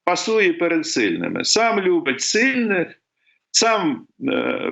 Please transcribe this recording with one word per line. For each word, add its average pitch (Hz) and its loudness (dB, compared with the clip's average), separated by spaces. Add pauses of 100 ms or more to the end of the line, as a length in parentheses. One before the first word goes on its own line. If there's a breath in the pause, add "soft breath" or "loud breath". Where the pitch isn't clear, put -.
пасує 190 2
перед 165 0
сильними. 87 -2
Сам 214 2
любить 165 0
сильних, 226 0 (640)
сам, 190 0 (260)
е, 123 -2